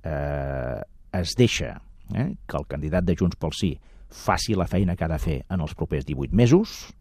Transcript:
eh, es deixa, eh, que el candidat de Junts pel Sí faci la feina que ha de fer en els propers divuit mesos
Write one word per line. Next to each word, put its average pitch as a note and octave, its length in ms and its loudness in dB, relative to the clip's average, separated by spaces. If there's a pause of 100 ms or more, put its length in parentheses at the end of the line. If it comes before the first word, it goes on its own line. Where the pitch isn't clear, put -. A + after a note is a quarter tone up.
eh, C#2 760 -4 (320)
es F2+ 260 -2
deixa, - 400 2 (340)
eh, C#3+ 220 -2 (120)
que - 120 -6
el - 80 -6
candidat D#2 380 -2
de F2 120 4
Junts F2+ 200 2
pel D#2 200 -4
Sí E2+ 220 -2 (320)
faci - 440 0
la F#2 120 2
feina F#2 300 0
que - 80 -2
ha D#2+ 40 -2
de D#2+ 100 0
fer D2+ 200 -2 (120)
en F2+ 100 -2
els D2+ 140 -4
propers D2+ 320 -4
divuit C#2 260 -4
mesos B2+ 680 4